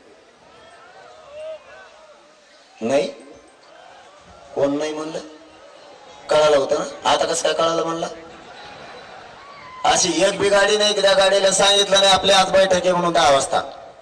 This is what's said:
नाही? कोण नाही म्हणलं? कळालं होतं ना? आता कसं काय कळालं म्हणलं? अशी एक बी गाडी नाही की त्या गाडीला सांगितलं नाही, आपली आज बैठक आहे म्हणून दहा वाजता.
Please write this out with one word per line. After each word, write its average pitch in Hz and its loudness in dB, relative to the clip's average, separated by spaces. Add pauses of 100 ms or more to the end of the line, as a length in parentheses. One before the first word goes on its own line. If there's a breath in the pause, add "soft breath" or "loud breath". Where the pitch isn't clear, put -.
(3000)
नाही? 139 -2 (1500)
कोण 143 -2
नाही 156 -6
म्हणलं? 156 -12 (1120)
कळालं 151 4
होतं 135 0
ना? - -6
आता - 0
कसं - -6
काय - -2
कळालं 165 -2
म्हणलं? 165 -6 (1800)
अशी 165 0
एक 196 -2
बी 202 0
गाडी 202 2
नाही 208 0
की 190 -2
त्या 196 4
गाडीला 190 2
सांगितलं 196 2
नाही, 196 4
आपली 185 2
आज 190 4
बैठक 190 4
आहे 180 0
म्हणून 170 -2
दहा 165 4
वाजता. 135 0 (400)